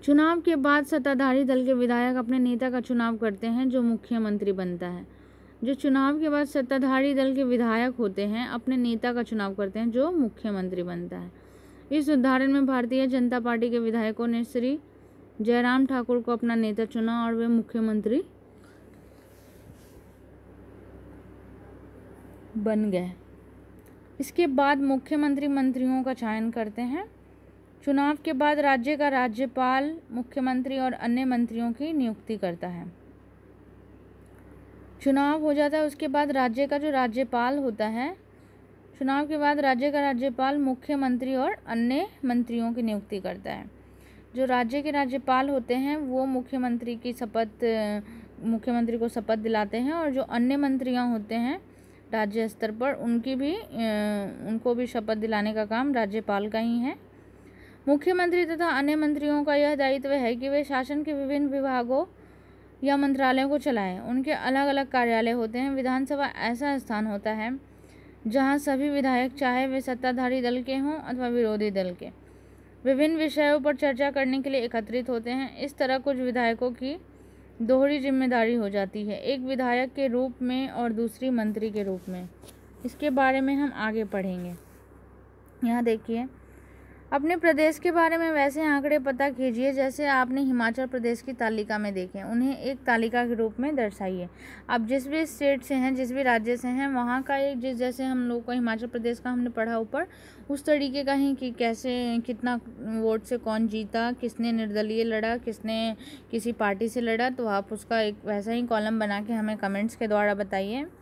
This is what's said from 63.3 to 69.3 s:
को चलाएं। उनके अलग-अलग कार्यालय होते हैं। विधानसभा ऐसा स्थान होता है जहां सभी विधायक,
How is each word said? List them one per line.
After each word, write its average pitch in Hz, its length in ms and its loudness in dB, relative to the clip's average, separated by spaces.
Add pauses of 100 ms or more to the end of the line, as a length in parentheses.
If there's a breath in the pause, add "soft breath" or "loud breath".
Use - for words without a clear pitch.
को 294 80 2
चलाएं। 202 420 0
उनके 247 320 -2
अलग-अलग 277 560 2
कार्यालय 233 440 2
होते 233 280 -2
हैं। 277 120 -2
विधानसभा 269 540 0
ऐसा 247 520 -2
स्थान 220 300 -2
होता 208 240 -4
है 226 380 -6 (580 loud breath)
जहां 269 300 4
सभी 285 320 0
विधायक, 262 440 2